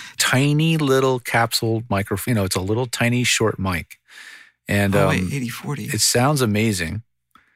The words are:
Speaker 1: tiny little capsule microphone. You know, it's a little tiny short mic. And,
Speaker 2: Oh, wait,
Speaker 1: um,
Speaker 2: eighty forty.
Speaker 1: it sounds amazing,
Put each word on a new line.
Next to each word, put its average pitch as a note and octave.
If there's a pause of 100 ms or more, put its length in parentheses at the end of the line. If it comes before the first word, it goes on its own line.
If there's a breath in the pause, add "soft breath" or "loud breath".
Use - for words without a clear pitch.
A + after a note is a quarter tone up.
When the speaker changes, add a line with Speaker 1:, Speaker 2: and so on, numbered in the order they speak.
(180 loud breath)
Speaker 1:
tiny D3
little C3
capsule A#2
microphone. G2
You A#2+
know, G2+
it's F#2
a F#2+
little A2
tiny A#2+
short -
mic. F2+ (680 loud breath)
And, G2+
Speaker 2:
Oh, G2
wait, F#2+
Speaker 1:
um, F#2
Speaker 2:
eighty -
forty. -
Speaker 1:
it A2
sounds C3
amazing, G#2 (520 soft breath)